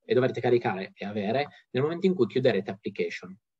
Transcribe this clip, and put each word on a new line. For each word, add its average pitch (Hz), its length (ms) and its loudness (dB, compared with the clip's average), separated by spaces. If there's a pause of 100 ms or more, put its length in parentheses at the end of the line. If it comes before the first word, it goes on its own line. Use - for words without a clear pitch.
e 113 100 0
dovrete 123 260 2
caricare 117 540 0
e - 100 -12
avere 107 440 -2 (220)
nel 127 120 0
momento 170 240 0
in 180 80 4
cui 120 140 2
chiuderete 117 420 0
application. 95 640 -8 (240)